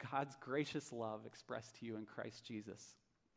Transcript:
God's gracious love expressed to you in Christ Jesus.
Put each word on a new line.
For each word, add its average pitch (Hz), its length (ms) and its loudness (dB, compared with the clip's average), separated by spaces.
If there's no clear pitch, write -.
God's 139 260 2
gracious 143 540 2
love 113 320 2
expressed 113 540 -4
to 117 60 -4
you 113 120 2
in 110 80 0
Christ - 400 -4
Jesus. 107 500 -4